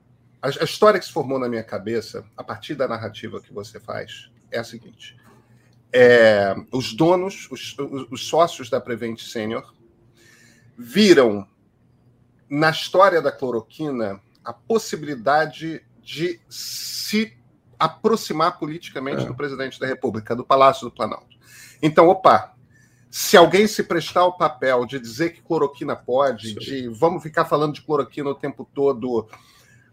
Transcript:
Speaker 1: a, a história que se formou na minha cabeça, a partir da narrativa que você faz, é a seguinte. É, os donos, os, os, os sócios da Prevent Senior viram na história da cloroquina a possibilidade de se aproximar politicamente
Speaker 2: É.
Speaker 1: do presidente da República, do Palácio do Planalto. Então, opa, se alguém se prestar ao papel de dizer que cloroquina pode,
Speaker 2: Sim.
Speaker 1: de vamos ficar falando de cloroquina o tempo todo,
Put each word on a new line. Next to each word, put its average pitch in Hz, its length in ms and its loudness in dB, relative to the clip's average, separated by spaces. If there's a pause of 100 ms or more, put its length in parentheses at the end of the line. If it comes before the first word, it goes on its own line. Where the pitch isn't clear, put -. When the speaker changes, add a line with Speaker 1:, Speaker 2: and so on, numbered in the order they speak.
(420)
Speaker 1:
a, 131 60 -4
a 139 160 -6
história 202 360 2
que - 60 -12
se - 60 -18
formou 135 280 -4
na 127 100 -6
minha 113 140 -6
cabeça, 107 640 -8 (100)
a - 80 -16
partir 113 320 -12
da 131 120 -2
narrativa 107 540 -10
que - 120 -20
você 104 260 -14
faz, - 500 -14 (220)
é 120 80 -6
a 117 40 -6
seguinte. - 540 -20 (760)
É, 113 600 8 (180)
os 117 220 -6
donos, 180 580 0
os, - 280 -16
os, 135 320 -10
os 127 160 -12
sócios 156 420 0
da 131 100 -2
Prevent 113 420 -8
Senior 113 520 -10 (1040)
viram 123 680 4 (1000)
na 151 200 0
história 180 520 2
da 139 100 0
cloroquina 117 920 -6 (220)
a 120 100 -12
possibilidade 151 1300 -4 (180)
de 160 380 -8 (100)
se - 840 -6 (460)
aproximar 170 800 -2
politicamente 139 680 -8
Speaker 2:
É. - 20 -8
Speaker 1:
do 127 100 -10
presidente 135 440 -8
da 131 80 -6
República, 117 480 -6
do 123 100 -6
Palácio 135 420 4
do 113 60 -16
Planalto. - 420 -10 (460)
Então, 160 260 6
opa, 170 480 4 (540)
se - 280 2
alguém 180 300 6
se 208 160 -4
prestar 170 380 -2
ao 180 160 2
papel 131 480 0
de 131 140 -8
dizer 120 340 -6
que - 80 -20
cloroquina 143 540 -4
pode, 123 580 -2
Speaker 2:
Sim. 98 60 -14
Speaker 1:
de 131 300 -10
vamos 151 340 0
ficar 160 220 -2
falando 151 280 0
de - 80 -18
cloroquina 143 480 -4
o 135 60 -4
tempo 139 380 -10
todo, 127 540 0 (640)